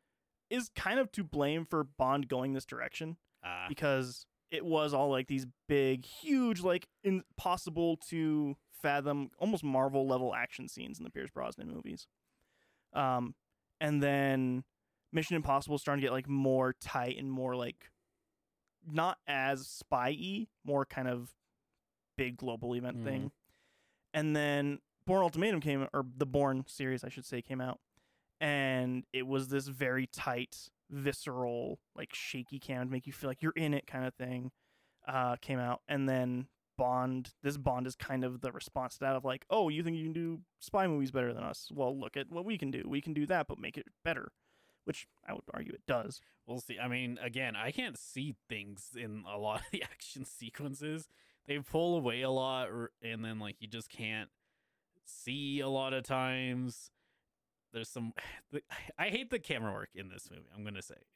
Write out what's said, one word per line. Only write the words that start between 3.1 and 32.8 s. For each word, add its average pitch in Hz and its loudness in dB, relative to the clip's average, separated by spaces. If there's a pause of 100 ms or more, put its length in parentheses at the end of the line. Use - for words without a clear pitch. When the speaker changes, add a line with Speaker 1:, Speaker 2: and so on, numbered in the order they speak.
Speaker 2:
Ah. 90 -6
Speaker 1:
because 135 0 (240)
it 165 -2
was 151 2
all, 139 6
like, 131 2
these 135 -2 (220)
big, 135 6
huge, 247 2
like, 180 2 (140)
impossible 175 2 (120)
to 151 2 (140)
fathom, 143 0
almost 185 2
Marvel 135 4
level 127 4
action 120 -4
scenes - -10
in 76 -10
the - -10
Pierce - -6
Brosnan - -6
movies. - -10 (840)
Um, 127 0 (460)
and 147 4
then 135 4 (480)
Mission 156 2
Impossible 147 2
is 135 -4
starting 143 2
to 135 6
get, 120 2
like, 131 0
more 131 4
tight 127 -2
and 135 -4
more, 127 0
like, - -6 (960)
not 160 2
as 135 2
spy-y, 156 -2 (160)
more 143 2
kind 127 -2
of 123 -4 (840)
big 123 0
global 120 -2
event 123 -2
Speaker 2:
Mm-hmm. 117 -4
Speaker 1:
thing. 135 -2 (800)
And 151 4
then 143 2 (260)
Bourne 185 6
Ultimatum 170 4
came, 139 2
or 135 0 (100)
the 139 2
Bourne 135 4
series, 131 -2
I 131 -6
should 127 -10
say, 120 -4
came 131 -6
out. 127 -4 (600)
And 131 2
it 131 0
was 135 2
this 135 2
very 127 2
tight, - -4 (220)
visceral, 127 -2 (160)
like, - -8
shaky 135 -6
cam 127 -2